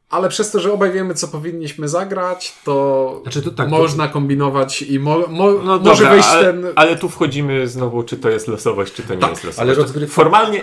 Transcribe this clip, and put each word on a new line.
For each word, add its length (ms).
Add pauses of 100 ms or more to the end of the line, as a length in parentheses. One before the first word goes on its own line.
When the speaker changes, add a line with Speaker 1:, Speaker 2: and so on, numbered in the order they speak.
Speaker 1:
ale 200
przez 220
to, 100
że 120
obaj 200
wiemy, 220
co 140
powinniśmy 600
zagrać, 640 (100)
to 580
Speaker 2:
Znaczy, 200
to 80
tak, 180
Speaker 1:
można 380
Speaker 2:
to 60
Speaker 1:
kombinować 720
i 160
mo-, 300
mo-, 240
Speaker 3:
No 260
Speaker 1:
może 260
Speaker 3:
dobra, 60
Speaker 1:
wyjść 180
Speaker 3:
ale, 160
Speaker 1:
ten 220 (100)
Speaker 3:
ale 200
tu 120
wchodzimy 600
znowu, 340
czy 140
to 140
jest 180
losowość, 440
czy 100
to 120
nie 60
Speaker 1:
Tak, 100
Speaker 3:
jest 140
losowość. 140 (120)
Speaker 2:
ale 40
rozgrywka 400
Speaker 3:
Formalnie 480